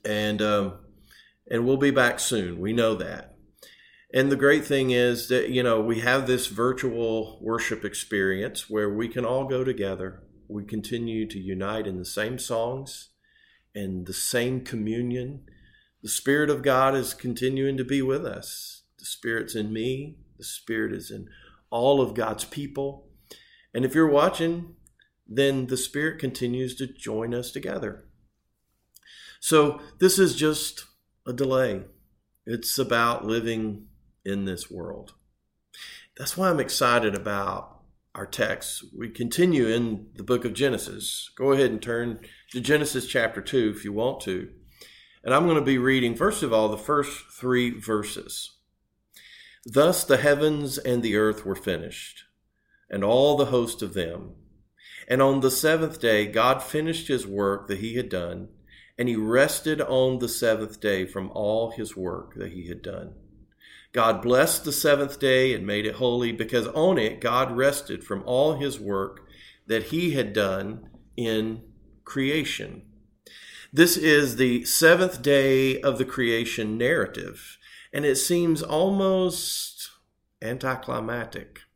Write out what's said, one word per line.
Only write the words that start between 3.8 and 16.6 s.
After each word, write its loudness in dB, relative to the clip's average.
And 2
the 4
great 4
thing 0
is 2
that, 2
you 0
know, 4
we 0
have 2
this 0
virtual -2
worship -4
experience -2
where -2
we -4
can -6
all -2
go -2
together. -4
We -10
continue -6
to -12
unite -6
in -6
the -8
same -6
songs -6
and -6
the -12
same -2
communion. -6
The -12
Spirit 2
of 0